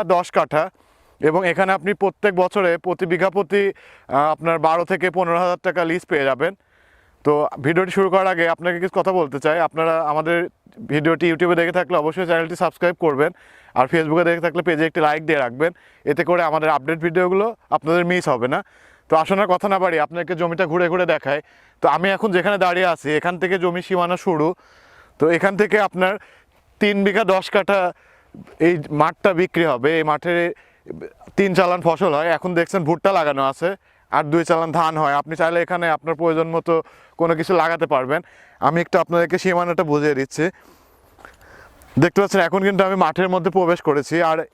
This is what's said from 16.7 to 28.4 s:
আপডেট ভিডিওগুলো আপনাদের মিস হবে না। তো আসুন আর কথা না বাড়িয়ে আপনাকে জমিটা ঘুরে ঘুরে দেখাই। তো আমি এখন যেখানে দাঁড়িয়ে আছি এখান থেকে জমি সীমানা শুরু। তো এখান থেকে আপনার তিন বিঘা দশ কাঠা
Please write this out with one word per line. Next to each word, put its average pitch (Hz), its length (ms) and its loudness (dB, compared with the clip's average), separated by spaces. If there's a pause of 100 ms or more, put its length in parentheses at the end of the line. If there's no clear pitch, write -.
আপডেট 151 300 -2
ভিডিওগুলো 180 460 0 (240)
আপনাদের 170 340 0
মিস 175 240 0
হবে 123 200 0
না। 147 100 -2 (520)
তো - 60 2
আসুন 160 240 0
আর 202 80 2
কথা 180 200 0
না 196 100 2
বাড়িয়ে 170 240 0
আপনাকে 165 320 -4
জমিটা 170 320 -2
ঘুরে 175 220 0
ঘুরে 180 180 0
দেখাই। 147 320 0 (440)
তো - 60 4
আমি 160 220 2
এখন 196 220 -2
যেখানে 180 260 2
দাঁড়িয়ে 180 300 2
আছি 156 240 -2
এখান 160 260 0
থেকে 180 200 -2
জমি 175 240 -2
সীমানা 180 340 -2
শুরু। 160 320 0 (720)
তো 143 100 4
এখান 170 260 2
থেকে 208 240 2
আপনার 185 340 0 (680)
তিন 208 220 2
বিঘা 202 220 2
দশ 190 260 0
কাঠা 196 300 0 (800)